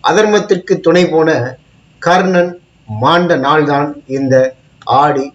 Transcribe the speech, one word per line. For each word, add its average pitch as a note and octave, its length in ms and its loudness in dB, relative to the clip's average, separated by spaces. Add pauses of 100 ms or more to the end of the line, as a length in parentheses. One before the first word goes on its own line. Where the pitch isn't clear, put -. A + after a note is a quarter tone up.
அதர்மத்திற்கு G3 720 0
துணை F3 280 2
போன D#3+ 240 0 (720)
கர்ணன் F3+ 500 0 (360)
மாண்ட D#3 500 0
நாள்தான் C#3+ 520 0 (180)
இந்த C3+ 280 -2 (580)
ஆடி C#3 420 0